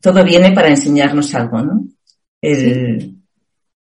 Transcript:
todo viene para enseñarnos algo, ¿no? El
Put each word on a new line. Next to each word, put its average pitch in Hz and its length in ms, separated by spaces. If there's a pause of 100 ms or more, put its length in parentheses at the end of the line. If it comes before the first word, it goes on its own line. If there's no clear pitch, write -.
todo 185 220
viene 175 300
para 165 160
enseñarnos 143 680
algo, 117 260
¿no? 175 220 (580)
El 127 580 (1000)